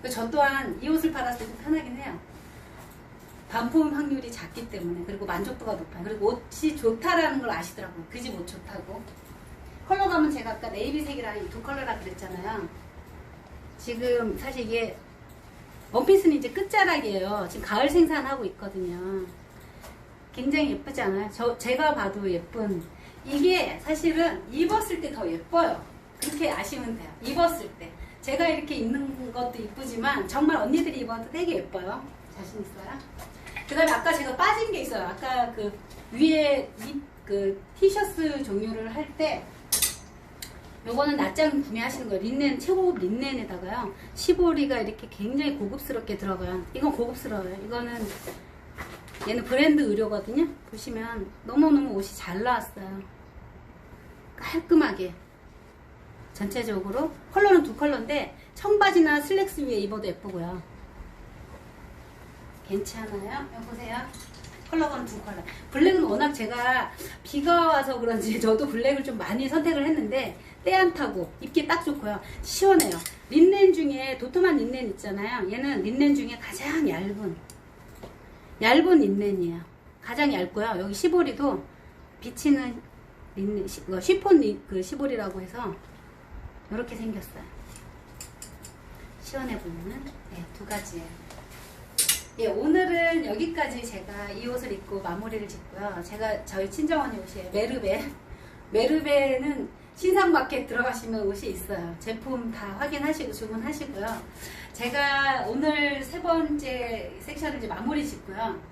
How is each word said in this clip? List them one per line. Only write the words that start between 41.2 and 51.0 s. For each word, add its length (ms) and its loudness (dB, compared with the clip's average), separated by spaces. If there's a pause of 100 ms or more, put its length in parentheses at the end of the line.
구매하시는 460 -6
거예요. 140 0
린넨, 360 0
최고급 400 2
린넨에다가요. 920 -4 (220)
시보리가 680 4
이렇게 300 -6
굉장히 460 -2
고급스럽게 600 -6
들어가요. 420 -4 (140)
이건 180 2
고급스러워요. 640 -4 (100)
이거는, 380 -6 (1200)
얘는 160 -2
브랜드 380 6
의료거든요. 640 0 (260)
보시면 600 -8 (140)